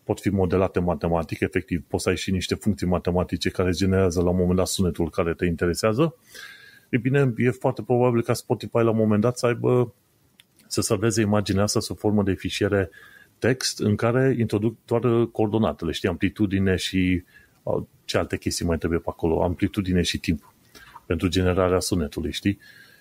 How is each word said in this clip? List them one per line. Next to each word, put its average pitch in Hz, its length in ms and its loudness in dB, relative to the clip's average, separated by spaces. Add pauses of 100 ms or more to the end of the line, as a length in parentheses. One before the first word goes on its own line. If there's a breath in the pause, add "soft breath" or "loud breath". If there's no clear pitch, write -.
pot - 160 -2
fi 107 100 -2
modelate 95 500 2
matematic, 85 600 -2
efectiv 90 480 -2
poți - 160 -4
să - 60 0
ai 90 80 0
și - 140 -6
niște 92 240 -2
funcții 98 320 -2
matematice 90 600 -2
care 92 220 -2
generează 92 500 2
la 87 80 2
un 90 80 2
moment 90 200 2
dat 92 100 0
sunetul 87 420 -2
care 85 240 -2
te 92 120 -2
interesează, 107 720 0 (760 loud breath)
e 131 80 -2
bine, 131 400 2
e 120 120 2
foarte 123 320 -4
probabil 120 420 2
ca 123 100 0
Spotify 110 440 -4
la 117 120 4
un 110 80 0
moment 107 240 4
dat 120 160 2
să - 80 -4
aibă, 120 480 0 (760)
să - 140 -4
salveze 110 400 0
imaginea 101 420 2
asta 104 160 0
sub 95 180 -8
formă 104 260 2
de 95 100 2
fișiere 95 560 0 (500 loud breath)
text - 400 -2
în 104 160 2
care 123 440 2
introduc 110 360 0 (100)
doar, 117 180 0
uh, 117 280 2
coordonatele, 101 600 0
știi, 98 180 -2
amplitudine 95 680 0
și, 90 480 0 (400 soft breath)
uh, - 200 -4 (220)
ce - 120 -2
alte 87 200 -2
chestii - 280 -4
mai 85 120 0
trebuie 82 220 0
pe - 100 -6
acolo, 82 340 0
amplitudine 90 580 0
și - 180 -2
timp - 340 -4 (520 loud breath)
pentru 87 220 -2
generarea 90 520 2
sunetului, 80 520 -4
știi? 101 280 -2 (420 loud breath)